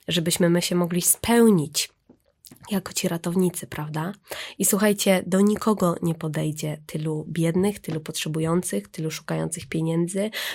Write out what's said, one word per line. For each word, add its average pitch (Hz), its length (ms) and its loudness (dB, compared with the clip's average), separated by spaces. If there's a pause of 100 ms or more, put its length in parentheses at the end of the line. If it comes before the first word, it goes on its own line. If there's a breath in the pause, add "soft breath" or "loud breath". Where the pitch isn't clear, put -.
żebyśmy 170 420 2
my 175 120 4
się - 120 0
mogli 175 280 0
spełnić 226 840 4 (840)
jako 190 220 -4
ci - 160 -2
ratownicy, 175 580 -2
prawda? 156 460 -6 (460 loud breath)
I 196 60 0
słuchajcie, 202 600 4
do 190 140 4
nikogo 202 600 2
nie 165 120 2
podejdzie 156 720 -4
tylu 156 420 -6
biednych, 170 500 0
tylu 160 220 -6
potrzebujących, 160 880 -2
tylu 160 220 -6
szukających 160 560 -6
pieniędzy, 175 640 -2 (240 loud breath)